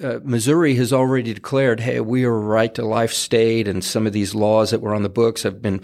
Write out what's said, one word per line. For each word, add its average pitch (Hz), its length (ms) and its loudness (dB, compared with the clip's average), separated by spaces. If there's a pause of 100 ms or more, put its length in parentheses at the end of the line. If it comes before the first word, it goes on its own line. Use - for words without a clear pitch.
uh, 120 200 -6
Missouri 139 520 2
has 120 160 0
already 131 400 2
declared, 120 480 0
"Hey, 123 200 -2
we 123 260 0
are 117 100 2
a 110 40 0
right 110 340 2
to 117 100 -6
life 113 300 0
state," 113 540 0
and 92 160 -2
some 110 240 -2
of 101 60 -2
these 101 200 -2
laws 107 380 2
that 117 100 0
were 107 140 -2
on 104 80 0
the 101 60 -2
books 117 340 0
have 101 180 -6
been 98 220 -2